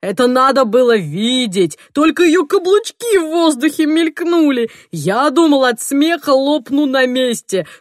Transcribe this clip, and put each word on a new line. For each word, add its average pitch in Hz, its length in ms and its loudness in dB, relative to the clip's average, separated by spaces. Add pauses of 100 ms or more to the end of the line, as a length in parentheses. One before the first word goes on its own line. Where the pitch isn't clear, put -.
это 202 260 -2
надо 262 360 2
было 240 320 2
видеть, 196 800 -2 (160)
только 311 300 2
её 330 220 2
каблучки 403 720 0
в 330 80 0
воздухе 311 600 0
мелькнули. 311 840 0 (200)
Я 196 420 -2
думал, 285 340 4
от 240 160 -2
смеха 302 480 -2
лопну 285 560 0
на 262 200 0
месте, 247 640 -4 (140)